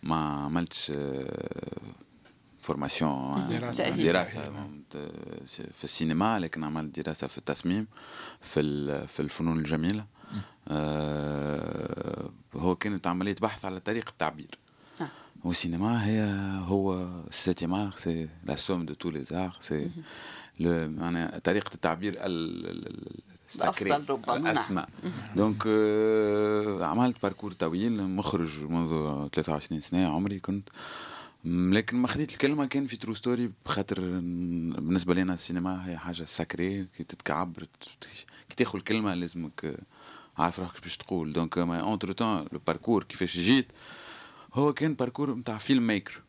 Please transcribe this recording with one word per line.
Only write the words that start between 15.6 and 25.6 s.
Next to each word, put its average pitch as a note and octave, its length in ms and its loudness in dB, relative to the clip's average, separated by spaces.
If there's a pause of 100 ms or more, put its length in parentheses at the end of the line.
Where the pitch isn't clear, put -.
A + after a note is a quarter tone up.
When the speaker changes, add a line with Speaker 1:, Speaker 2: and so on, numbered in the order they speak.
Speaker 1:
هي، A2 180 4 (420)
هو F#2 420 2 (200)
السيتيم F2 460 2
ار، G2+ 220 0
سي E2 320 0 (160)
لا C#2+ 120 0
سوم F2 300 2
دو D2 80 -6
تو E2+ 160 -4
لي D2+ 120 -4
زار، F2 380 -4
سي - 180 -2
Speaker 3:
مهم. A2+ 260 -4 (560)
Speaker 1:
لو، E2 280 2
معناها E2 500 -2
طريقة G2 360 2
التعبير E2+ 380 0
ال-، - 140 -8
ال-، E2+ 600 -4
ال-، - 340 -10 (280)
الساكري، D3 420 2
Speaker 3:
الأفضل C#3+ 240 4
ربما. B2 220 0
Speaker 1:
الأسمى. A2 400 2
Speaker 3:
نعم. D#2 100 0 (160)
مهم. F3 100 -4 (240)
Speaker 1:
دونك، G#2 300 4